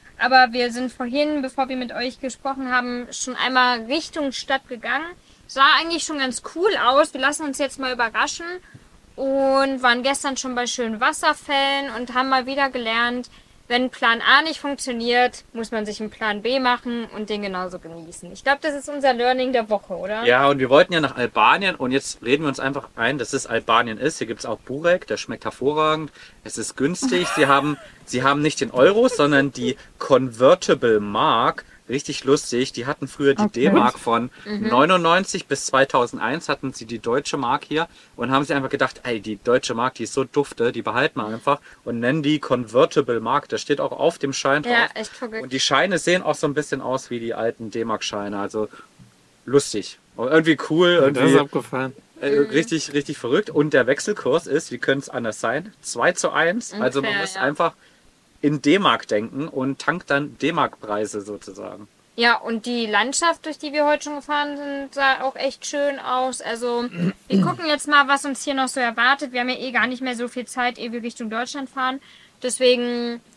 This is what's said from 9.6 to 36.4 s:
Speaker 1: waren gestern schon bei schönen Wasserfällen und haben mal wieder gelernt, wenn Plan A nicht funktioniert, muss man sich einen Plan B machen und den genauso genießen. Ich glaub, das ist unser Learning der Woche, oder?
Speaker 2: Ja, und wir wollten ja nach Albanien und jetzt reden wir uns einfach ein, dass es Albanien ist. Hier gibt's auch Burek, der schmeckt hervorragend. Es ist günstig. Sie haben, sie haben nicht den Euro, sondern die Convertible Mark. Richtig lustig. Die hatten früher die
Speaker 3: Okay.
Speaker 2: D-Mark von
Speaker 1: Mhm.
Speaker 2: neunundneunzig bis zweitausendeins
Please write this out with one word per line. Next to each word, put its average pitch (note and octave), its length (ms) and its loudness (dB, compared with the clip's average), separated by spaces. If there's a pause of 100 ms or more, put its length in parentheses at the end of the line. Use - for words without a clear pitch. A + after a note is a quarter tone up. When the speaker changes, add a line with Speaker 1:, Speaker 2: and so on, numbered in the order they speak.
Speaker 1:
waren A#3+ 200 2
gestern C4+ 340 -2
schon B3+ 180 -6
bei A#3+ 120 -2
schönen A3+ 340 -4
Wasserfällen C#4 960 0
und A#3+ 180 -8
haben C4 140 0
mal C4 180 2
wieder C4+ 240 0
gelernt, A#3+ 600 -2 (360)
wenn B3 220 0
Plan A#3 320 2
A C4+ 220 6
nicht D#4+ 180 -4
funktioniert, B3 800 0 (120)
muss A3+ 160 -8
man G#3+ 160 -4
sich G#3 120 -10
einen G#3+ 120 -8
Plan G#3 320 -4
B B3 180 0
machen A#3+ 460 -2 (100)
und G#3+ 140 -8
den G#3 100 -4
genauso F#3 380 -6
genießen. E3+ 520 -16
Ich G3 140 -16
glaub, C#4 160 2
das D4+ 140 -2
ist C#4+ 160 -10
unser C4+ 240 2
Learning B3+ 400 2
der A3 160 0
Woche, G3 240 -4
oder? G#3 320 -6
Speaker 2:
Ja, C3+ 220 6
und C#3 100 2
wir C3 100 0
wollten E3 240 6
ja E3 80 2
nach C#3 160 -2
Albanien B2 580 4
und B2+ 160 -4
jetzt - 320 -2
reden C#3 200 2
wir D3+ 60 0
uns C3 120 -4
einfach C3+ 340 -4
ein, A#2 220 0
dass A#2+ 160 -6
es C3+ 140 -4
Albanien A2+ 500 0
ist. C3 220 -4
Hier A#2 80 -4
gibt's A2+ 180 -8
auch A2+ 140 -6
Burek, E3+ 480 -2
der G#2+ 100 -4
schmeckt - 280 -10
hervorragend. D3+ 680 -2 (300)
Es A2+ 160 -12
ist - 180 -8
günstig. F3+ 500 0 (100)
Sie D3 100 4
haben, C#3 320 2 (260)
sie B2 180 -4
haben C#3+ 200 2
nicht D3+ 180 0
den A#2+ 100 -4
Euro, G3 380 6
sondern C#3+ 420 4
die C#3 260 -4 (220)
Convertible B2+ 1040 4
Mark. A#2 640 0 (220)
Richtig C3 380 -6
lustig. C3 480 0
Die A#2 140 -8
hatten C#3 220 -6
früher C#3 260 2
die G#3 80 0
Speaker 3:
Okay. D3 260 2
Speaker 2:
D-Mark B2 300 4
von A#2 320 -2 (160)
Speaker 1:
Mhm. G#3 220 -4
Speaker 2:
neunundneunzig F3+ 800 4
bis - 180 -4
zweitausendeins C3 840 0